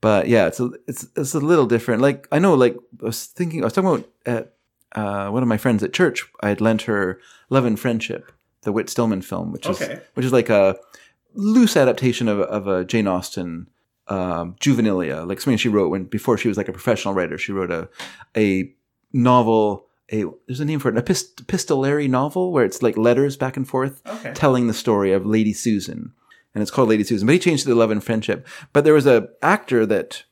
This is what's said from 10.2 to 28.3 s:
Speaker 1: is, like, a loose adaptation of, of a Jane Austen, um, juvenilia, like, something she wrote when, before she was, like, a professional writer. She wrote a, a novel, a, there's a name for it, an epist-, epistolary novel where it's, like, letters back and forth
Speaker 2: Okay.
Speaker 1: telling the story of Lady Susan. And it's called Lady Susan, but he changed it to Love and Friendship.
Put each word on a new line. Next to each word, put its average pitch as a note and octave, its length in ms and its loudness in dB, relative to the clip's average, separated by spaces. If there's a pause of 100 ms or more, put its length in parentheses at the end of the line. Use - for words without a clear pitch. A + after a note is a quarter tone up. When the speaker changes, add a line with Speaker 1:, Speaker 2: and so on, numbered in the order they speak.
Speaker 1:
is, B2+ 80 0
like, A#2+ 160 2
a G2 280 4 (560)
loose A3 420 4
adaptation B2+ 540 2
of, G2+ 100 0
of G2 280 -2
a F#2 180 0
Jane G#2+ 220 0
Austen, F2+ 600 -6 (400)
um, F2+ 540 -6
juvenilia, F#2 640 0
like, F#2+ 160 -8
something C3+ 160 0
she - 100 0
wrote G#2 220 4
when, F#2 160 -4
before A2 320 -2
she A#2+ 100 -2
was, G#2 80 0
like, G2 140 -4
a F2+ 40 -8
professional G2+ 400 -2
writer. F2 240 -2
She - 140 -8
wrote F#2 200 -4
a, E2+ 180 -8 (480)
a F#2+ 340 0 (420)
novel, A2+ 720 2 (240)
a, G#2+ 140 -2 (220)
there's C3 120 -8
a D3 60 -4
name D3+ 140 -2
for C3+ 100 0
it, A2 80 -2
an A#2+ 60 0
epist-, - 380 -4
epistolary C#3 680 -2
novel D3 440 0
where C3+ 140 2
it's, - 180 -4
like, A2 140 0
letters C3+ 400 2
back C3 200 -6
and C3 100 -4
forth C3+ 400 -4
Speaker 2:
Okay. G3+ 260 -12
Speaker 1:
telling B2+ 340 2
the A2 60 0
story G2+ 380 2
of F#2+ 140 0
Lady G#2+ 280 2
Susan. - 580 -4 (420)
And G#2+ 80 -4
it's G#2 100 -4
called B2+ 180 2
Lady G#2+ 140 4
Susan, G#2 220 -2
but C3 80 4
he F3 60 4
changed D#3+ 260 0
it C#3 40 -6
to A#2+ 60 4
Love A2+ 160 4
and G#2 120 -2
Friendship. A2 440 -4 (240)